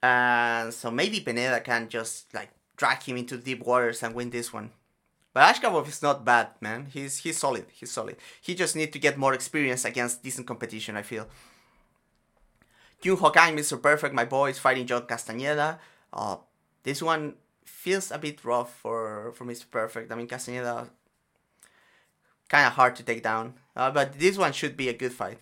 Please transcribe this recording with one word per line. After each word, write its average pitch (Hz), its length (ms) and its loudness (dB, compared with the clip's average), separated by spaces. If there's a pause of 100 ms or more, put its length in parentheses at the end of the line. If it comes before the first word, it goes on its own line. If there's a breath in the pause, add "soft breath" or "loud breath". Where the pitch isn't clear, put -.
And 120 680 2
so 117 180 -6
maybe 190 300 0
Pineda 123 400 0
can 117 280 -4
just, - 440 -8
like, 104 180 -10 (260)
drag 127 260 2
him 123 140 -6
into 123 200 -8
deep 120 280 -8
waters 120 380 2
and 113 100 -4
win 120 160 -6
this 120 240 -8
one. 110 180 -10 (640)
But 160 220 8
Ashkabov 190 320 0
is 147 140 -10
not 139 240 0
bad, 117 240 4 (100)
man. 113 320 -8
He's, 139 260 -8
he's 160 200 -6
solid. 123 340 -2
He's - 200 -16
solid. 107 260 -8 (240 loud breath)
He 180 120 -6
just 175 220 -2
need 156 180 -2
to 151 60 -10
get 143 180 2
more 135 160 4
experience 131 520 -2
against 120 380 -4
decent 127 220 -10
competition, 110 520 -8
I 104 60 -6
feel. 110 240 -10 (1700 soft breath)
Kyung 185 160 4
Ho 151 120 6
Kang, 160 260 8
Mister 147 220 -2
Perfect, 147 360 4
my 120 120 2
boy, 135 240 2
is 135 100 -6
fighting 131 260 2
John 123 180 0
Castañeda. 143 760 -2 (320 loud breath)
Uh, 104 260 -4 (460)
this 139 180 -4
one 160 340 -2 (280)
feels - 480 -4
a 147 60 -8
bit 151 260 -8
rough 120 320 -2
for, 110 600 -6
for 127 100 -14
Mister 117 220 -12
Perfect. 113 440 -6
I 113 40 -8
mean, 117 120 -8
Castañeda, 123 600 -8 (1600 soft breath)
kinda 143 200 8
hard 123 280 4
to 117 60 -16
take 117 200 -4
down. 113 300 -2 (220)
Uh, 127 160 0
but 135 280 0
this 190 180 2
one 175 140 2
should 139 240 -4
be 131 140 -2
a 120 40 -2
good 123 200 -4
fight. 104 280 -8